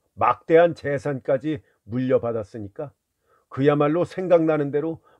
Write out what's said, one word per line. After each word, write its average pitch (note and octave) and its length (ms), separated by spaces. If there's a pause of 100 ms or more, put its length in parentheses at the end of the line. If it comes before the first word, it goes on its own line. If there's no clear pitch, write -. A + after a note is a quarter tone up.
(140)
막대한 D#3+ 600
재산까지 C#3+ 880 (220)
물려받았으니까 A#2 1080 (560)
그야말로 D3 560
생각나는 D#3+ 640
대로 D3+ 300 (200)